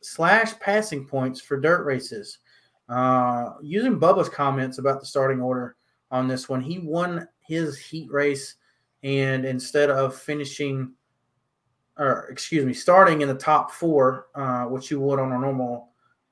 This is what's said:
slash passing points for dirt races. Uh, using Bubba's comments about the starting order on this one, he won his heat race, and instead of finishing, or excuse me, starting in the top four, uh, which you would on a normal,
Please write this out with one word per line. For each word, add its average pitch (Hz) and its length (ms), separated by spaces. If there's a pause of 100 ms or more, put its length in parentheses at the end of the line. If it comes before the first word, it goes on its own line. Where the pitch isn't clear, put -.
slash 214 580
passing 202 480
points 131 360
for 139 180
dirt 170 240
races. 123 540 (500)
Uh, 123 720
using 190 400
Bubba's 175 300
comments 135 480
about 135 220
the - 60
starting 135 360
order 127 340 (340)
on 127 160
this 127 220
one, 127 140
he 165 160
won 170 500 (120)
his 160 360
heat 160 340
race, 143 440 (480)
and 135 420
instead 135 460
of 135 260
finishing, 139 760 (1040)
or 135 320
excuse 139 340
me, 127 80
starting 180 480
in 143 80
the 131 60
top 151 380
four, 135 640
uh, 127 300
which 127 260
you 143 100
would 139 180
on 131 140
a 123 60
normal, 127 520 (420)